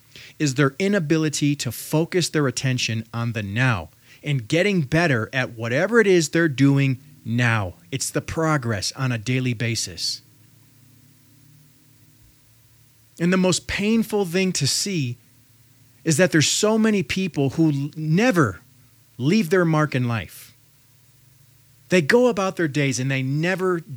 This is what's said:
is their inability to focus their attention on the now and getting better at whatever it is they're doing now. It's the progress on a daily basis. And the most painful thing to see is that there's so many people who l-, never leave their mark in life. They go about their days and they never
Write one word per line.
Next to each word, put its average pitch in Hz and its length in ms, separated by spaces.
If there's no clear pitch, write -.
is 143 180
their 139 240
inability 156 800
to 120 140
focus 165 560
their 151 200
attention 120 680
on 117 180
the 110 120
now 101 460
and 135 240
getting 180 340
better 147 520
at 127 240
whatever 151 420
it 214 60
is 175 240
they're 170 180
doing 139 520
now. 113 480
It's - 220
the - 100
progress 131 680
on 131 200
a 117 60
daily 127 380
basis. 107 680
And 175 140
the 190 40
most 185 280
painful 208 600
thing 185 260
to 143 140
see 147 500
is 160 140
that 180 140
there's 156 160
so 214 300
many 220 240
people 151 500
who 160 200
l-, 139 240
never 156 680
leave 165 320
their 180 160
mark 151 300
in 127 120
life. - 460
They 185 140
go 240 240
about 190 300
their 170 100
days 135 320
and 131 100
they 135 140
never 175 580